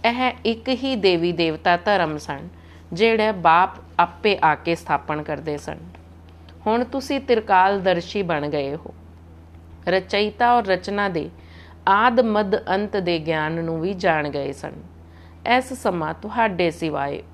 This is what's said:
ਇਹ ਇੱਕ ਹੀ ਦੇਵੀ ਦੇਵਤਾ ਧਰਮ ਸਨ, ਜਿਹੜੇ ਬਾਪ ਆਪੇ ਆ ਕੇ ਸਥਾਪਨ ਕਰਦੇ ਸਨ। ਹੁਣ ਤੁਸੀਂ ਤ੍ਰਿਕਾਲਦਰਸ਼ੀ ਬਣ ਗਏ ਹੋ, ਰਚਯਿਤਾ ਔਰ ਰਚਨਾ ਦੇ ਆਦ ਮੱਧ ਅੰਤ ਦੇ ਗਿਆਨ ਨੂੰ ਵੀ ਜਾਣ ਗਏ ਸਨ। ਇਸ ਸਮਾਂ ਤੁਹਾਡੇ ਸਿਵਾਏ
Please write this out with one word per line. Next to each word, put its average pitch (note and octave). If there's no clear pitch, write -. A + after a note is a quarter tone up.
ਇਹ B3
ਇੱਕ A3+
ਹੀ C4
ਦੇਵੀ F3
ਦੇਵਤਾ E3
ਧਰਮ F3
ਸਨ, D3
ਜਿਹੜੇ A3
ਬਾਪ F3
ਆਪੇ F#3
ਆ D#3
ਕੇ E3+
ਸਥਾਪਨ D3+
ਕਰਦੇ D3
ਸਨ। D#3
ਹੁਣ A#3
ਤੁਸੀਂ C4+
ਤ੍ਰਿਕਾਲਦਰਸ਼ੀ G3
ਬਣ D#3
ਗਏ C#3+
ਹੋ, -
ਰਚਯਿਤਾ G#3
ਔਰ A#3
ਰਚਨਾ G3
ਦੇ D#3+
ਆਦ A3+
ਮੱਧ G#3+
ਅੰਤ G3+
ਦੇ E3+
ਗਿਆਨ D#3
ਨੂੰ E3
ਵੀ F#3+
ਜਾਣ D#3+
ਗਏ C#3
ਸਨ। D3+
ਇਸ C4
ਸਮਾਂ E3+
ਤੁਹਾਡੇ G#3
ਸਿਵਾਏ D3